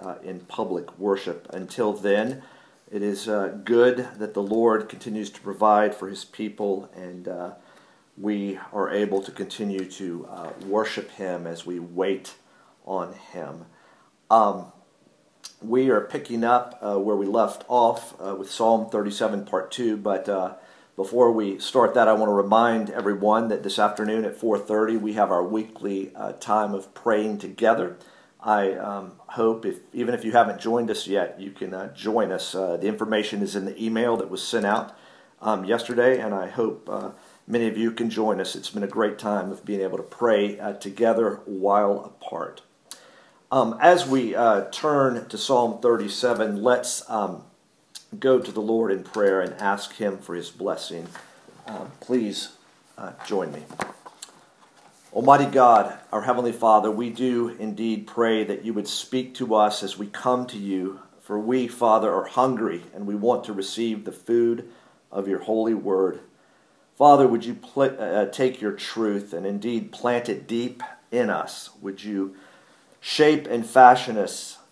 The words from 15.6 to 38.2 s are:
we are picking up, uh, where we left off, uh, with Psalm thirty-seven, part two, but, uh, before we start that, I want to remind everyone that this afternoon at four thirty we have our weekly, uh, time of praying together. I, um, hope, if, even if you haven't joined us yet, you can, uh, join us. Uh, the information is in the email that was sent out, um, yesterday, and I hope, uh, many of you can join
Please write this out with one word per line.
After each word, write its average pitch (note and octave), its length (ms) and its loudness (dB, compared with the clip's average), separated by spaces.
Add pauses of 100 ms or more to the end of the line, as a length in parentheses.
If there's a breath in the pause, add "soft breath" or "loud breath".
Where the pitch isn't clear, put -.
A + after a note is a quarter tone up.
we B2+ 280 2
are G#2+ 100 6
picking A#2 460 -4
up, B2 360 2
uh, G#2 160 -2
where G2+ 200 0
we G2 80 0
left G#2 420 0
off, A#2 540 2
uh, G2 120 -8
with F#2+ 160 -10
Psalm A2+ 400 2
thirty-seven, G#2 540 -2
part - 280 -4
two, A2+ 260 -2
but, G2+ 320 -4
uh, F#2 240 -2 (420 loud breath)
before A#2 380 4
we G2+ 260 -2
start A#2+ 360 4
that, A#2 120 6
I A2 60 8
want G#2+ 160 2
to G#2 40 2
remind A2 560 4
everyone G#2+ 600 0
that G#2 140 -2
this G2 140 -6
afternoon A2 460 0
at G2+ 140 -6
four G#2+ 200 0
thirty A2 380 0
we G#2+ 180 -4
have G2+ 180 2
our F2+ 120 2
weekly, G2+ 720 -6
uh, G#2 180 -8
time G#2 400 -2
of G2 200 -10
praying G#2+ 460 -2
together. A2+ 580 0 (440 soft breath)
I, G2+ 300 2
um, G2 420 -8 (140)
hope, A2+ 380 0
if, F#2+ 140 -6 (120)
even A#2+ 240 -4
if A2+ 80 -6
you A2 80 -4
haven't G#2 300 4
joined A#2 280 0
us - 180 -6
yet, F#2+ 340 -2
you G2 100 -12
can, F#2+ 220 -10
uh, F#2+ 200 -10
join G#2+ 380 -2
us. F2 240 -6
Uh, F2+ 220 -2
the F#2 100 -4
information G#2+ 540 -2
is G2 120 -4
in G2 120 -4
the F#2+ 180 -10
email A2+ 320 0
that - 140 -4
was F2+ 120 -8
sent G#2+ 240 -2
out, G#2 300 -2 (460 soft breath)
um, G#2 240 -2
yesterday, A#2+ 560 2
and G#2+ 120 -4
I F#2+ 140 -4
hope, - 420 -4
uh, G2+ 200 -8 (360 soft breath)
many A#2 220 0
of A2 100 -4
you A2+ 140 0
can A2+ 180 -4
join G#2+ 300 0